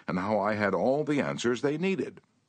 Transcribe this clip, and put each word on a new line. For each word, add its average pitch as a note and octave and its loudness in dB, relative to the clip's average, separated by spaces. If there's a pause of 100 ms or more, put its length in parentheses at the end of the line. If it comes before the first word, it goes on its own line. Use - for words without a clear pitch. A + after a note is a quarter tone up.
and E2 -2
how G#2 0
I G#2 0
had G#2 0
all B2+ 2
the C#3+ 0
answers G#2+ 0
they C#3+ 0
needed. F3+ -2 (280)